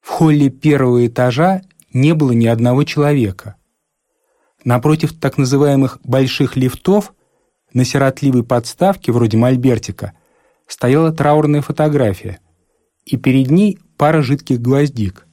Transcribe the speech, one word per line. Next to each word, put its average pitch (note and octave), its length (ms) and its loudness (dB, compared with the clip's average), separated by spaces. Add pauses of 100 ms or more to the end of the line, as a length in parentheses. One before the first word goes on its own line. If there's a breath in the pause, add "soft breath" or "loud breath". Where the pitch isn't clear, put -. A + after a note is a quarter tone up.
В - 80 -20
холле D3 420 2
первого C3 560 0
этажа B2+ 560 0 (300)
не C#3+ 200 2
было D3 200 0
ни A#2 140 2
одного A#2+ 360 0
человека. C#3+ 720 -2 (1080)
Напротив D3+ 520 0
так - 220 -4
называемых C3+ 640 0
«больших C3 540 -2
лифтов» F3+ 580 -2 (580)
на B2 120 2
сиротливой C3+ 580 0
подставке, B2 680 -2
вроде A#2 240 0
мольбертика, B2 800 0 (520)
стояла D#3 460 0
траурная D3 500 0
фотография, C#3 800 -2 (640)
и - 120 -6
перед C3 320 0
ней F#3+ 300 2 (180)
пара D#3 260 2
жидких C3 380 -2
гвоздик. B2 720 -2